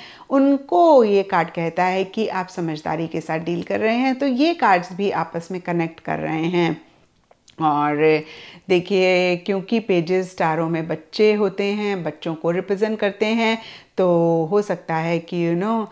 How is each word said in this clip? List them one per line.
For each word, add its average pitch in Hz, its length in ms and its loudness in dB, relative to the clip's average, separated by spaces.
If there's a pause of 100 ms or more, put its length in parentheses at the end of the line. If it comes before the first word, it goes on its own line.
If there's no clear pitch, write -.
(300)
उनको 277 760 4
ये 202 180 4
कार्ड 170 280 0
कहता 170 340 -2
है 190 200 0
कि 196 240 -4
आप 185 200 -6
समझदारी 160 580 -6
के 165 140 -6
साथ 160 180 -4
डील 170 240 -4
कर 202 180 -4
रहे 220 160 0
हैं। 262 180 0
तो 262 120 -2
ये 285 280 2
कार्ड्स 190 380 2
भी 196 180 -2
आपस 165 400 -4
में 185 100 -6
कनेक्ट 170 400 -2
कर 156 180 -4
रहे 156 260 -4
हैं। 170 440 0 (720)
और 151 600 2 (460)
देखिए, 180 680 2
क्योंकि 196 440 -2
पेजेस 185 500 0
स्टारों 165 380 0
में 165 200 -4
बच्चे 214 440 0
होते 202 320 -2
हैं, 202 400 -2
बच्चों 156 300 -6
को 165 160 -2
रिप्रेजेंट 196 480 -2
करते 208 280 -2
हैं, 226 320 0 (380)
तो 185 120 2 (420)
हो 208 120 2
सकता 175 340 -6
है 165 220 -2
कि, 170 320 -2
you 170 140 0
know, 220 280 -2